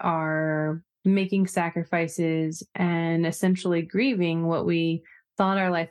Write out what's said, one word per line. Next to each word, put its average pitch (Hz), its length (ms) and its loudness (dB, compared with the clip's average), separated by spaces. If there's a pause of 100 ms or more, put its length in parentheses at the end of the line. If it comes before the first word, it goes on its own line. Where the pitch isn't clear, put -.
are 156 840 0 (220)
making 196 420 2
sacrifices 165 1160 -2 (120)
and 165 500 0
essentially 180 580 0
grieving 175 640 0
what 165 180 0
we 165 380 0 (340)
thought 190 220 2
our 185 120 2
life 165 200 0